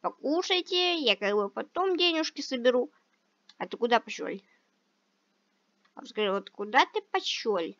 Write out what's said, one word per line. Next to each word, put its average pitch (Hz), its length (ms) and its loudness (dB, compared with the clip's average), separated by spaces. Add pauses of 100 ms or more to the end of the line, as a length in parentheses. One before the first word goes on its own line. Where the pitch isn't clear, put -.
Покушайте, 359 960 0
я 226 180 2
как 202 180 0
бы 202 160 0
потом 370 460 -2
денежки 320 460 0
соберу. 247 480 2 (680)
А 196 100 -6
ты - 80 -10
куда 233 240 2
пошел? - 280 -8 (1700)
А - 100 -18
скажи, 208 260 -2
вот 196 180 -4
куда 226 360 2
ты 427 240 -6
пошел? 202 680 -2